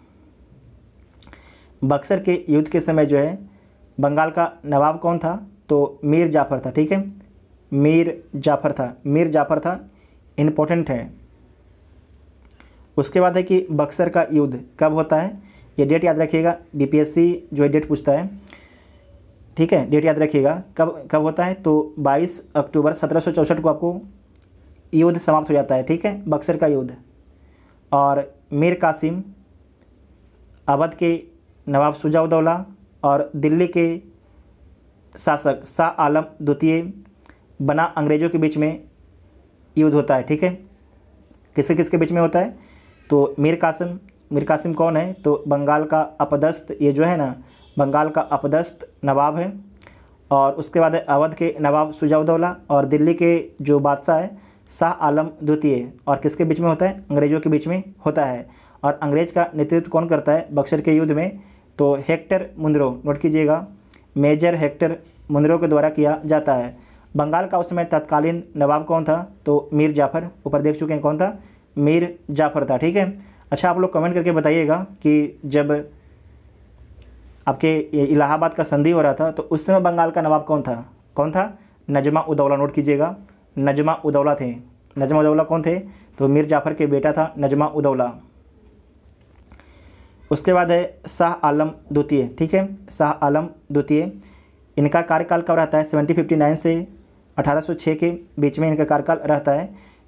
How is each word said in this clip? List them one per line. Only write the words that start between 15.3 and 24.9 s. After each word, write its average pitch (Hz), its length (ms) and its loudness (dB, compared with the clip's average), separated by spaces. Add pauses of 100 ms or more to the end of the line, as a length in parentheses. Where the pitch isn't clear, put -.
ये 143 60 2
डेट 160 180 2
याद 160 160 2
रखिएगा, 160 360 0 (200)
बीपीएससी 151 760 2
जो 143 100 2
है 143 60 4
डेट 151 180 0
पूछता 147 240 0
है, 165 180 0 (1300)
ठीक 160 160 2
है, 131 160 2
डेट 151 160 4
याद 156 140 2
रखिएगा 151 420 2 (160)
कब, 160 340 -2
कब 156 100 2
होता 156 240 -2
है, 185 80 -2
तो 151 460 0
बाईस 143 420 0 (140)
अक्टूबर 151 380 0
सत्रह 156 260 -2
सौ 170 120 -2
चौसठ 160 280 0
को 160 100 0
आपको 170 300 -2 (960)